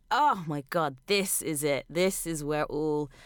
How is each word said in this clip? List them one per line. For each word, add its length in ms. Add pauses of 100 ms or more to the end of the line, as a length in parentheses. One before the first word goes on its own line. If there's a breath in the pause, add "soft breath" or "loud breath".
"Oh 380
my 220
God, 260 (120)
this 340
is 220
it. 260
This 360
is 180
where 220
all 440 (160 loud breath)